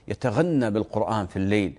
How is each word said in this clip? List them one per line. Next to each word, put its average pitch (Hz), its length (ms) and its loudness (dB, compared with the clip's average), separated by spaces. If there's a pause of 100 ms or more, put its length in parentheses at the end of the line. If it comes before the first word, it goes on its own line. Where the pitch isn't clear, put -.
يتغنى 127 640 0
بالقرآن 104 560 0
في - 80 -12
الليل، 98 440 0